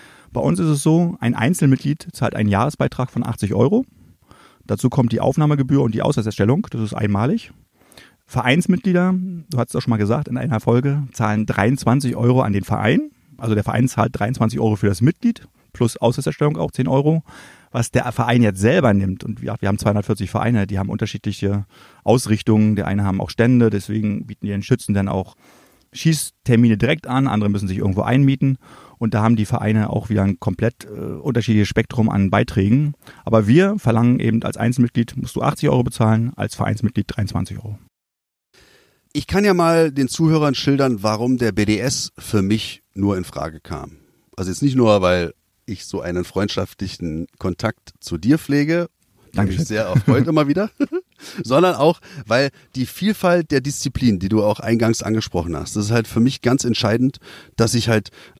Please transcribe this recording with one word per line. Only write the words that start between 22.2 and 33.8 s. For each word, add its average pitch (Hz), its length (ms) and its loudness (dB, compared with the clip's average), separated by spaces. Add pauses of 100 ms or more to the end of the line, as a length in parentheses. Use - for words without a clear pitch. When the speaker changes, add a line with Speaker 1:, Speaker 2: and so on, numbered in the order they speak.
Speaker 1:
Die 95 80 0
einen 98 200 -2
haben 95 160 0
auch - 120 -6
Stände, 117 400 4
deswegen 104 560 -4
bieten 107 180 -12
die 104 60 -4
den 101 100 -4
Schützen - 320 -6
dann 98 140 -2
auch 95 280 -6 (560)
Schießtermine 120 840 0
direkt 135 300 -2
an, 131 200 0
andere 104 220 0
müssen 101 180 -2
sich 92 120 -4
irgendwo 98 240 -2
einmieten. 135 560 2 (400)
Und 110 160 -2
da 107 80 2
haben 117 120 4
die 110 100 0
Vereine 107 440 0
auch - 200 -4
wieder 104 120 0
ein 98 180 0
komplett, 107 460 -4
äh, 107 40 -18
unterschiedliches 107 800 0
Spektrum - 420 0
an 98 200 2
Beiträgen. 120 640 2 (320)
Aber 110 220 2
wir 190 320 4
verlangen 120 400 2